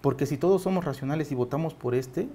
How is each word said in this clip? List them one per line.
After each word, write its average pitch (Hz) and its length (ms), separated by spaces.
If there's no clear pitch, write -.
Porque 135 260
si 147 100
todos 180 240
somos 185 240
racionales 143 460
y 135 40
votamos 135 380
por 123 220
este 131 400